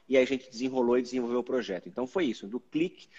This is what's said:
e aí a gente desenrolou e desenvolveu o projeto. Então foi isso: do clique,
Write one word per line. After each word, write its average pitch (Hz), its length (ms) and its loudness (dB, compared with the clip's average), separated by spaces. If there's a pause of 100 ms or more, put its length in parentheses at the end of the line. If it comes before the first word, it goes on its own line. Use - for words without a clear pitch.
e 131 100 4
aí 131 60 8
a - 20 4
gente 131 240 -4
desenrolou 123 480 2
e 127 60 2
desenvolveu 123 380 -2
o - 20 -2
projeto. 104 440 -4
Então 120 200 -6
foi 180 180 -2
isso: 107 220 -4
do 120 120 -6
clique, - 480 -4 (120)